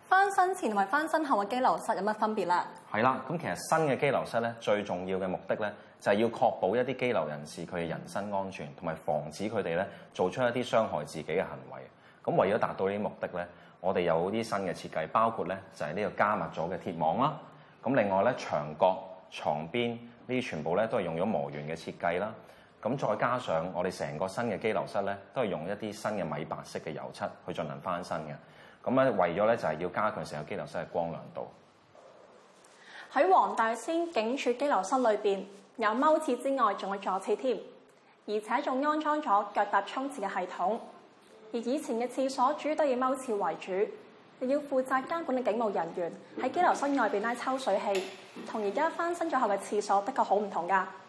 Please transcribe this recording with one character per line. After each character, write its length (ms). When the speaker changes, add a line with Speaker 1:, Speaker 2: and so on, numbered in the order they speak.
Speaker 1:
翻 180
新 240
前 160
同 60
埋 100
翻 220
新 180
後 160
嘅 60
羈 140
留 160
室 180
有 60
乜 120
分 220
別 100
呢？ 220
Speaker 2:
係 100
啦， 280
咁 80
其 100
實 80
新 220
嘅 100
羈 140
留 140
室 160
咧， 180
最 240
重 240
要 100
嘅 80
目 220
的 80
咧， 180
就 100
係 40
要 120
確 320
保 160
一 60
啲 160
羈 160
留 160
人 180
士 180
佢 100
嘅 120
人 180
身 280
安 180
全， 240
同 100
埋 80
防 380
止 140
佢 140
哋 160
咧 120
做 160
出 120
一 60
啲 200
傷 180
害 200
自 80
己 100
嘅 140
行 200
為。 80
咁 100
為 180
咗 60
達 140
到 160
呢 20
啲 80
目 120
的 140
咧， 120
我 160
哋 60
有 280
啲 140
新 140
嘅 160
設 160
計， 180
包 220
括 160
咧 120
就 120
係 80
呢 100
個 140
加 180
密 80
咗 160
嘅 80
鐵 200
網 220
啦。 200
咁 140
另 140
外 140
咧， 140
牆 300
角、 240
床 400
邊 240
呢 140
啲 40
全 160
部 140
咧 120
都 100
係 60
用 120
咗 80
磨 260
圓 160
嘅 80
設 240
計 220
啦。 140
咁 160
再 180
加 240
上 340
我 80
哋 160
成 200
個 100
新 240
嘅 80
羈 140
留 120
室 180
咧， 140
都 100
係 20
用 240
一 20
啲 220
新 180
嘅 140
米 180
白 220
色 140
嘅 120
油 100
漆 100
去 60
進 120
行 140
翻 240
新 140
嘅。 180
咁 80
咧 80
為 280
咗 60
咧 100
就 120
係 100
要 120
加 200
強 160
成 180
個 60
羈 60
留 100
室 140
嘅 80
光 240
亮 120
度。 120
Speaker 1:
喺 180
黃 240
大 200
仙 360
警 240
署 140
羈 160
留 160
室 140
裏 140
邊， 260
有 160
踎 280
廁 220
之 220
外， 100
仲 160
有 100
坐 220
廁 140
添， 240
而 160
且 220
仲 200
安 160
裝 220
咗 320
腳 120
踏 180
沖 260
廁 180
嘅 60
系 180
統。 280
而 60
以 180
前 200
嘅 100
廁 200
所 280
主 140
要 60
都 80
以 120
踎 200
廁 200
為 240
主， 120
亦 60
要 80
負 240
責 240
監 180
管 140
嘅 60
警 160
務 120
人 240
員 160
喺 100
羈 140
留 100
室 260
外 80
邊 140
拉 140
抽 240
水 200
器， 240
同 160
而 80
家 180
翻 240
新 160
咗 80
後 100
嘅 120
廁 200
所 220
的 100
確 120
好 140
唔 120
同 180
㗎。 160